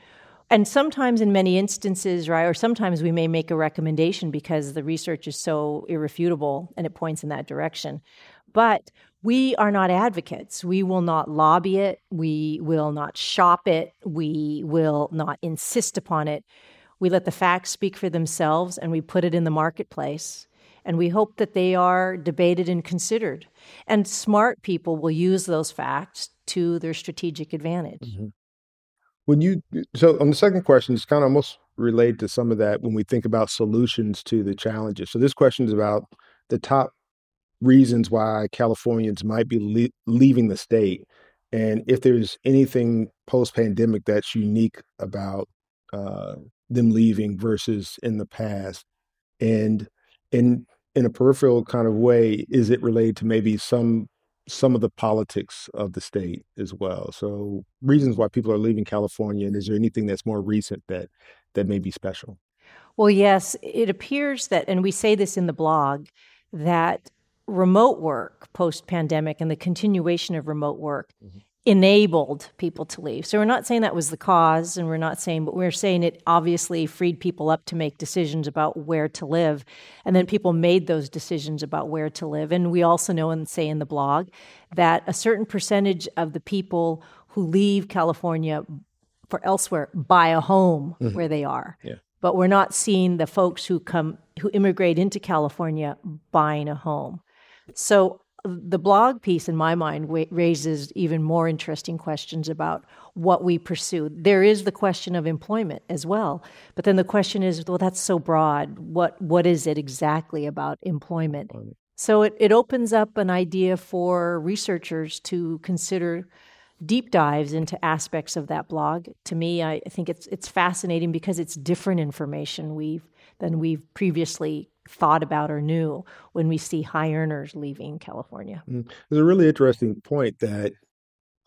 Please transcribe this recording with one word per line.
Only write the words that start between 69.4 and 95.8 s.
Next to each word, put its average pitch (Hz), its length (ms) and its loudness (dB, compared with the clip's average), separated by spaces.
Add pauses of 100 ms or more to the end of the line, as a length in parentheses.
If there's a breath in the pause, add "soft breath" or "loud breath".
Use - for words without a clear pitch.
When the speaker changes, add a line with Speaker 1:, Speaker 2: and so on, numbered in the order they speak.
Speaker 1:
the 151 60 -2
continuation 175 800 -2
of 151 140 -6
remote 147 300 -4
work 147 320 -8 (120)
Speaker 2:
Mm-hmm. 95 140 -20 (280)
Speaker 1:
enabled 185 920 4
people 160 280 -6
to - 140 -14
leave. 147 260 -8
So 208 120 0
we're 214 80 2
not 247 200 0
saying 233 180 0
that 202 120 0
was 151 140 -2
the 160 80 -8
cause, 165 580 4
and 170 120 -4
we're 160 100 -2
not 160 240 -4
saying, 160 240 -4
but 151 100 -6
we're 180 160 0
saying 180 320 0
it 165 240 -2
obviously 170 580 2
freed 175 360 -2
people 170 280 -2
up 160 160 0
to 170 100 -10
make 156 220 -4
decisions 156 500 -4
about 151 380 -2
where 156 220 0
to 156 180 -14
live. 151 380 0 (400 loud breath)
And 185 100 0
then 180 120 6
people 190 260 0
made 175 360 4
those 156 200 -2
decisions 151 560 -8
about 147 240 -6
where 151 220 -4
to 160 180 -10
live. 151 240 -6
And 175 180 0
we 175 140 2
also 170 300 2
know 160 160 -2
and 160 180 -6
say 156 200 -4
in 151 120 -4
the 147 60 -6
blog 147 420 -2 (480 soft breath)
that 170 320 4
a 175 60 -2
certain 220 320 0
percentage 196 640 0 (100)
of 160 160 -2
the 160 80 -8
people 170 600 -2 (280 soft breath)
who 185 180 -4
leave 196 400 2
California 160 760 -2 (640)
for - 160 -6
elsewhere 185 480 -2
buy 170 340 4
a 160 140 4
home 175 580 2
Speaker 2:
Mm-hmm. 117 160 -2
Speaker 1:
where 165 140 -2
they 147 160 -2
are. 139 360 -8
Speaker 2:
Yeah. - 140 -12 (240)
Speaker 1:
But 180 160 2
we're 185 120 4
not 196 260 4
seeing 185 440 2
the 160 100 0
folks 180 380 0
who 175 140 -2
come, 160 380 -4 (240)
who 202 120 -2
immigrate 190 460 2
into 196 200 0
California 156 800 -2 (340)